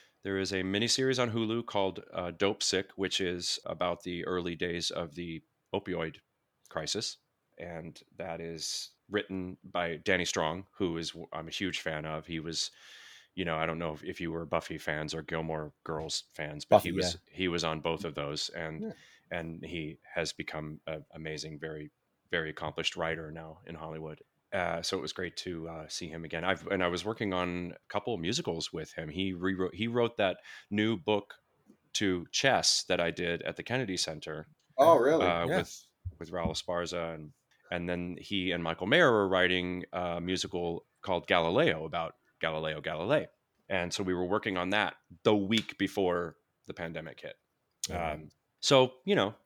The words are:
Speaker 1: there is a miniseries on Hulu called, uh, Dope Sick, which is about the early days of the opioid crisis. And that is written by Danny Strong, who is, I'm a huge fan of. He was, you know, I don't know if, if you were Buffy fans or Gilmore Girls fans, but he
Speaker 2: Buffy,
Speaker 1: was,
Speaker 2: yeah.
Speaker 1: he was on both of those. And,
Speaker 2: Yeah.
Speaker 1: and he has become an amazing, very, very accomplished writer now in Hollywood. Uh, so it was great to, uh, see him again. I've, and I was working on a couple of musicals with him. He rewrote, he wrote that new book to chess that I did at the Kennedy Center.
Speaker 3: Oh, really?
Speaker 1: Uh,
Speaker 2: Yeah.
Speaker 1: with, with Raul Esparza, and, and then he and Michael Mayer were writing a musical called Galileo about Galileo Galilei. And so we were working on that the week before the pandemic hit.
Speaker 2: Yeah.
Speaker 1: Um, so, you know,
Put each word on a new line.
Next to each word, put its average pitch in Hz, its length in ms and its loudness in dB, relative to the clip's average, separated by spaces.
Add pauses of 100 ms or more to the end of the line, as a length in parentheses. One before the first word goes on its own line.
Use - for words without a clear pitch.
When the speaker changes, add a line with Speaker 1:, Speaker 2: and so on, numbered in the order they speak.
(240)
Speaker 1:
there 98 160 0
is 95 120 0
a 95 120 2
miniseries 117 580 2
on 117 100 2
Hulu 113 340 0
called, 95 380 0 (100)
uh, 87 180 -4
Dope 101 320 2
Sick, 98 320 2
which 95 260 0
is 87 440 0
about 87 380 -2
the 87 220 -4
early 87 300 -2
days 87 360 -2
of 82 240 -4
the 82 260 -6 (320)
opioid 85 420 -2 (540)
crisis. 82 480 -4 (400)
And 85 420 -10 (180)
that 85 240 -6
is 82 480 -6 (200)
written 95 540 -2
by 85 400 -2
Danny 92 220 4
Strong, 85 400 0 (120)
who 85 200 0
is, 82 160 -6 (200)
I'm 80 140 -6
a 82 40 -12
huge 90 280 -2
fan 78 260 -4
of. 78 220 -4
He 82 120 -4
was, 80 320 -4 (640)
you 92 100 -2
know, 82 100 0
I 80 120 0
don't 82 120 -2
know 82 140 -2
if, 76 100 -12
if 90 160 -8
you 82 120 -2
were 82 160 -4
Buffy 80 320 -2
fans 78 340 -4
or 80 80 -4
Gilmore 80 500 -4 (120)
Girls 80 400 -4 (100)
fans, 76 320 -8
but 104 160 8
he 90 80 -2
Speaker 2:
Buffy, 92 80 -2
Speaker 1:
was, 90 160 0
Speaker 2:
yeah. - 240 -14
Speaker 1:
he 92 100 2
was 85 160 2
on 80 180 0
both 82 220 -2
of 78 120 -6
those. 76 340 -4
And, 80 320 -6
Speaker 2:
Yeah. - 580 -10
Speaker 1:
and 82 240 -8
he 80 360 -8 (140)
has 82 200 -2
become 78 540 -8
an 78 260 -8
amazing, 78 460 -8
very, 78 320 -8 (400)
very 80 180 0
accomplished 78 480 -4
writer 82 340 -2
now 80 360 -12
in 82 80 -10
Hollywood. 78 460 -10 (300)
Uh, 85 300 -2
so 95 160 -2
it - 40 -2
was 78 120 -6
great 87 220 -6
to, 82 340 -6
uh, 80 180 -10
see 87 200 -6
him 82 180 -8
again. 82 200 -4
I've, 92 220 0
and 98 140 2
I 87 60 6
was 87 180 2
working 107 280 0
on 87 420 0
a - 180 -18
couple 110 220 -2
of 90 60 -4
musicals 87 520 -2
with 80 200 -8
him. 80 160 -8
He 92 240 -2
rewrote, 90 420 0
he 107 120 -2
wrote 117 300 0
that 95 200 2 (340)
new 107 260 4
book 101 380 0 (580)
to 92 380 2
chess - 560 4
that 90 140 4
I 85 100 2
did 85 320 -2
at - 140 -4
the 85 60 -8
Kennedy 113 340 -2
Center. 78 500 -6 (300)
Speaker 3:
Oh, 160 200 10
really? 131 280 6
Speaker 1:
Uh, 87 220 4
Speaker 2:
Yeah. 165 100 2
Speaker 1:
with, - 280 -4 (320)
with 82 140 -12
Raul 85 200 -2
Esparza, 85 640 -2
and, 78 180 -12 (400)
and 87 180 -2
then 87 300 -2
he 92 320 -2
and 85 120 0
Michael 82 240 0
Mayer 147 240 8
were 104 160 6
writing 90 640 4
a 87 300 -2
musical 87 640 -2 (160)
called 87 260 0
Galileo 87 580 4
about 82 300 -4 (240)
Galileo 78 400 0
Galilei. 80 460 0 (420)
And 87 260 0
so - 100 -4
we 92 100 2
were 90 120 2
working 104 300 2
on 90 140 0
that 101 240 2 (300)
the 110 120 8
week 104 420 2
before 87 600 0 (300)
the - 60 -10
pandemic 80 460 -8
hit. - 160 -12 (540)
Speaker 2:
Yeah. 85 240 -2
Speaker 1:
Um, 78 160 -10 (320)
so, 131 320 6 (100)
you 196 120 2
know, 110 180 4 (120)